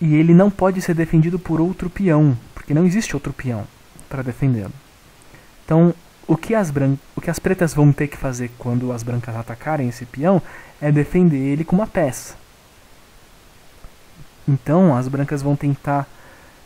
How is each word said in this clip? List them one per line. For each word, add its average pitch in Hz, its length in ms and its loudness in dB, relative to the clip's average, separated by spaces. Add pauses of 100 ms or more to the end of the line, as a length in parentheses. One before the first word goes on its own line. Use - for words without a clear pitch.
e 151 140 2
ele 165 180 6
não 196 180 6
pode 185 300 0
ser 175 120 -2
defendido 165 460 0
por 156 220 -4
outro 180 280 -4
peão, 151 480 2 (160)
porque - 200 -8
não 160 120 4
existe 185 300 0
outro 139 160 -6
peão 120 340 -8 (440)
pra 135 120 -8
defendê-lo. 123 520 -2 (920)
Então, 165 320 4 (320)
o 165 80 4
que 185 180 -6
as 208 160 0
bran-, 139 280 0 (180)
o - 60 -8
que - 80 -6
as 165 100 -6
pretas 185 340 0
vão 147 200 6
ter 143 160 -2
que - 80 -14
fazer 123 400 -6
quando 123 340 -4
as 120 100 -6
brancas 120 320 -6
atacarem 123 540 -6
esse 120 180 -8
peão 160 360 0 (400)
é 147 100 0
defender 147 460 2
ele 139 260 -2
com 170 120 0
uma 214 120 0
peça. - 480 -4 (2000)
Então, 151 480 2
as 123 140 -2
brancas 139 340 -4
vão 143 140 0
tentar 143 500 -2 (600)